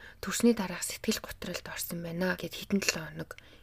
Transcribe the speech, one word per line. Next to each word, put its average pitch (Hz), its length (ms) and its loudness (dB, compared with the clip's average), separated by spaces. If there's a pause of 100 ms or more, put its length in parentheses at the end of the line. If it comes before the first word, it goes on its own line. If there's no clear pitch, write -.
(240)
төрсний 233 320 6
дараах 180 280 -2
сэтгэл - 420 -2
готролд - 420 -8
орсон - 380 -6
байна 180 320 0
гэд - 180 -6
хитэн - 280 2
толоо - 240 2
хоног 156 240 -8 (320)